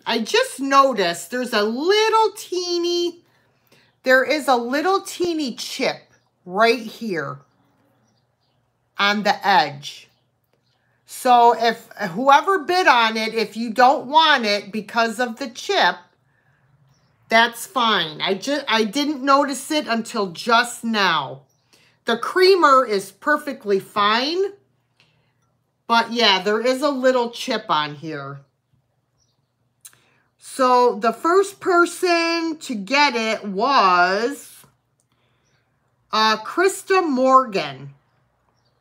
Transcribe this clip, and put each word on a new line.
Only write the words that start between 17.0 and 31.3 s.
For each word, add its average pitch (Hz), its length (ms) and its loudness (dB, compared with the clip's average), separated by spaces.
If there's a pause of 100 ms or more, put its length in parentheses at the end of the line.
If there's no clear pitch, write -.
that's 226 400 0
fine. 180 540 -2
I 170 120 -2
ju-, 269 340 -4
I 220 180 0
didn't 277 360 -4
notice 277 480 0
it 302 180 -2
until 220 440 -4
just 233 520 -2
now. 170 580 -2 (640)
The 226 120 -2
creamer 330 640 4
is 208 280 -4
perfectly 294 680 -4
fine. 226 600 -2 (1500)
But 226 260 0
yeah, 214 320 2
there 214 180 0
is 254 220 0
a 294 60 0
little 254 420 0
chip 226 360 -8
on 151 280 -2
here. 139 460 -12 (2000)
So 247 640 2
the 226 140 0
first 370 460 0